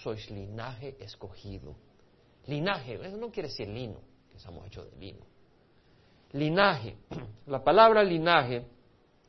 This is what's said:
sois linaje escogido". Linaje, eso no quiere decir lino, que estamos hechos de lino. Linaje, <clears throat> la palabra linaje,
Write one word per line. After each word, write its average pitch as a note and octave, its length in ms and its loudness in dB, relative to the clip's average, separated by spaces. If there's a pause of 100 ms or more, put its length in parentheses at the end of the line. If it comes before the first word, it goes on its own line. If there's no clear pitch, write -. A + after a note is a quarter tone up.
sois A2 260 -8
linaje A2+ 680 -12
escogido". F#2+ 760 -16 (760)
Linaje, D3 480 -4
eso F#3 200 -12
no A3+ 160 -10
quiere E3+ 160 -8
decir G#2 220 -10
lino, G#2+ 320 -10 (280)
que - 60 -20
estamos F2 320 -18
hechos - 240 -18
de - 60 -20
lino. F2+ 280 -18 (1080)
Linaje, D#3 640 2 (120)
<clears throat> B2 380 -12
la C3+ 160 -4
palabra G#3+ 400 8
linaje, D#3+ 640 2 (600)